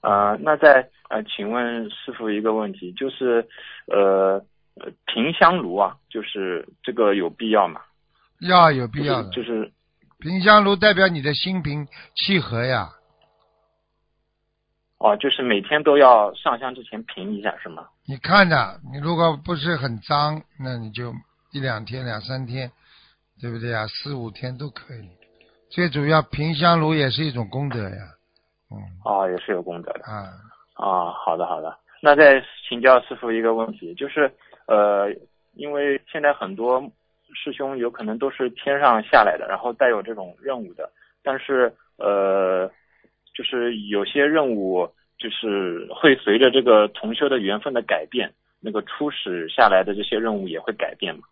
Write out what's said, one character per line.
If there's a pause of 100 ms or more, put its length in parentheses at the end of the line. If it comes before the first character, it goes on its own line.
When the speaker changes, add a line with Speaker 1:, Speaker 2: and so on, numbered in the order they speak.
Speaker 1:
呃，
那
再， (200)
呃，
请
问
师
父
一
个
问
题，
就
是， (380)
呃， (400)
呃， (140)
平
香
炉
啊， (140)
就
是 (140)
这
个
有
必
要
吗？ (580)
Speaker 2:
要，
有
必
要
的。
Speaker 1:
就
是，
就
是 (460)
Speaker 2:
平
香
炉
代
表
你
的
心
平 (280)
气
和
呀。 (2000)
Speaker 1:
哦，
就
是
每
天
都
要
上
香
之
前
平
一
下，
是
吗？ (200)
Speaker 2:
你
看
着， (120)
你
如
果
不
是
很
脏， (180)
那
你
就 (380)
一
两
天、
两
三
天， (680)
对
不
对
啊？
四
五
天
都
可
以。 (600)
最
主
要，
平
香
炉
也
是
一
种
功
德
呀。 (540)
嗯。 (260)
Speaker 1:
哦，
也
是
有
功
德
的。
Speaker 2:
啊。 (420)
Speaker 1:
啊，
好
的，
好
的。 (240)
那
再 (260)
请
教
师
父
一
个
问
题，
就
是， (360)
呃， (460)
因
为 (100)
现
在
很
多 (520)
师
兄
有
可
能
都
是
天
上
下
来
的，
然
后
带
有
这
种
任
务
的， (300)
但
是， (220)
呃， (640)
就
是
有
些
任
务 (300)
就
是
会
随
着
这
个
同
修
的
缘
分
的
改
变， (260)
那
个
初
始
下
来
的
这
些
任
务
也
会
改
变
吗？